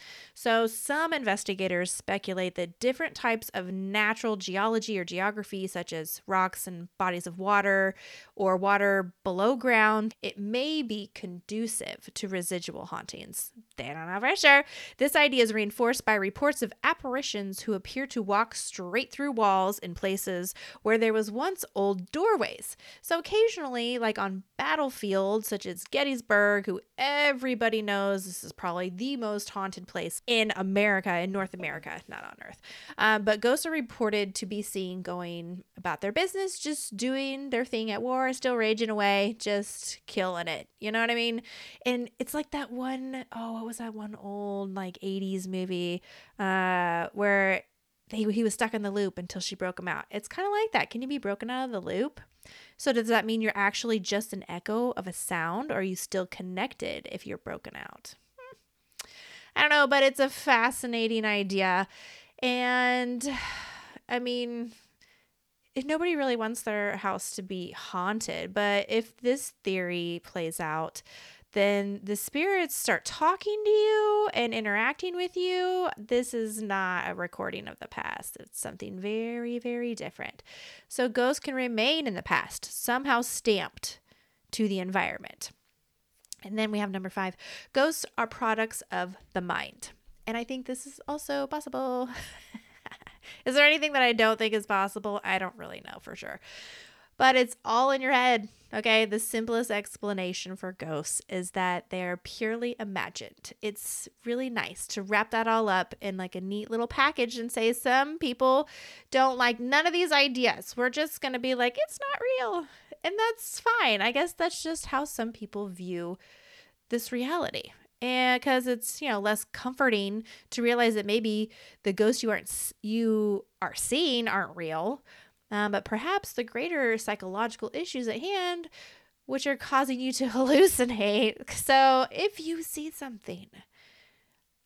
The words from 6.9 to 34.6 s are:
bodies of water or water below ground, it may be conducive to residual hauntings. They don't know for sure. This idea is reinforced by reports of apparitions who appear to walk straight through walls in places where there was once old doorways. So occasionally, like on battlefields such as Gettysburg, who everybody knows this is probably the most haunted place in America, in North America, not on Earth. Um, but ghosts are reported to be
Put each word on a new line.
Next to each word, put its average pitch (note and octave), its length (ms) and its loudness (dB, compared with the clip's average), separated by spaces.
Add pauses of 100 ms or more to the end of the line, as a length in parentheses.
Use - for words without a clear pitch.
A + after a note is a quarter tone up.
bodies F3+ 300 -2
of F3 120 -10
water G3 560 4 (400)
or F#3+ 220 2
water G3 560 4 (120)
below G3 320 10
ground, A3 680 6
it G3+ 160 -6
may B3+ 420 0
be G#3+ 340 -4
conducive G#3 1000 -6
to G3+ 140 -6
residual F3+ 580 -4
hauntings. - 680 -10 (240)
They B2+ 120 -8
don't D#3+ 180 -8
know F#3+ 140 -4
for C#4 160 2
sure. C#4+ 280 8 (320)
This C#4 180 4
idea C#4 280 6
is A3 100 4
reinforced A3 540 0
by A3 80 6
reports G#3 480 2
of G#3 100 -2 (100)
apparitions B3+ 800 -2
who G#3+ 140 -2
appear B3+ 320 -6
to A#3+ 160 -4
walk G3+ 320 0
straight F3 580 -4
through C#4+ 200 -2
walls G3 480 4
in F3 140 -8
places F#3+ 600 -2 (260)
where A3 160 4
there A3+ 160 4
was G#3+ 180 0
once D#4+ 320 -2 (120)
old G3 360 0
doorways. F4 640 0 (300)
So E4+ 140 0
occasionally, D4 800 0
like A3 180 0
on F#3+ 280 -4 (120)
battlefields A3 920 0
such G3 180 -6
as F3 160 -8
Gettysburg, G#3+ 840 2
who F#3+ 140 -2 (160)
everybody B3+ 840 2
knows G3 420 0
this F3+ 200 -10
is - 80 -12
probably F3+ 380 -4
the B3 260 -4
most G#3 340 -4
haunted F#3+ 380 -8
place E3 400 -6
in A3 260 4
America, F#3+ 640 2
in F#3 140 -2
North G3 200 -2
America, D#3 540 -8
not - 160 -12
on - 140 -14 (100)
Earth. - 140 -20 (360)
Um, G#3+ 280 4
but G#3+ 160 4
ghosts B3 260 4
are D#4+ 60 -2
reported G#3+ 640 0
to G#3 100 -6
be G#3 160 -4